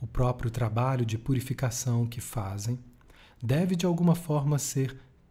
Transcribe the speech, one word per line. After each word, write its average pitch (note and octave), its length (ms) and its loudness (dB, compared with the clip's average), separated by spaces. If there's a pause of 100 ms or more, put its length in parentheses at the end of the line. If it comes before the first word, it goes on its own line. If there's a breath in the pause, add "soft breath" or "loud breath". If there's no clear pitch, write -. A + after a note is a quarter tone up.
O B2 60 -8
próprio B2 420 0
trabalho A#2+ 560 0
de A2 120 -2
purificação A#2+ 880 0
que A2+ 140 -8
fazem G#2 580 -4 (640 loud breath)
deve, E3 340 2
de F3 100 0
alguma E3+ 300 6
forma, D3 420 0
ser C3+ 400 -4 (340 loud breath)